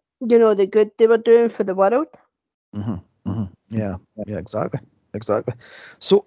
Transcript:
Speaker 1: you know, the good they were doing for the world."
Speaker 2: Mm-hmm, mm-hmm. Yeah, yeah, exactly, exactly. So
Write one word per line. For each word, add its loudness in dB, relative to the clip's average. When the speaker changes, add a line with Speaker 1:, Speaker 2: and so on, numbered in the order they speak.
Speaker 1:
you 4
know, 4
the 0
good 0
they 4
were 4
doing 4
for -6
the -4
world." 0
Speaker 2:
Mm-hmm, -10
mm-hmm. -10
Yeah, -4
yeah, -10
exactly, -8
exactly. -4
So 0